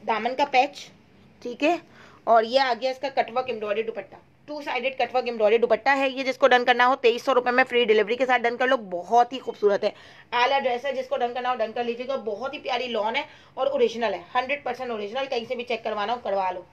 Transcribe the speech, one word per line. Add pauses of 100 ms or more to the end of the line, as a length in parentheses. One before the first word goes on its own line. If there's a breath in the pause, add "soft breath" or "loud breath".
दामन
का
patch, (540)
ठीक
है? (480 loud breath)
और
ये
आ
गया
इसका
cutwork
embroidered
दुपट्टा, (300)
टू
साइडेड
cutwork
एम्ब्रॉयडर्ड
दुपट्टा
है।
ये
जिसको
done
करना
हो
तेईस
सौ
रुपये
में
free
delivery
के
साथ
डन
कर
लो,
बहुत
ही
खूबसूरत
है। (420 loud breath)
Ala
dress
है,
जिसको
done
करना
हो
done
कर
लीजिएगा।
बहुत
ही
प्यारी
lawn
है (320 loud breath)
और
original
है, (100)
hundred
percent
original,
कहीं
से
भी
चेक
करवाना
हो
करवा
लो।